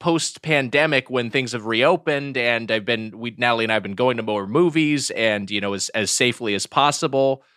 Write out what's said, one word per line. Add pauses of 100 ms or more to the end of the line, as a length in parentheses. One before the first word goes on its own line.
post-pandemic,
when
things
have
reopened
and
I've
been,
we,
Natalie
and
I
have
been
going
to
more
movies
and,
you
know,
as,
as
safely
as
possible (140)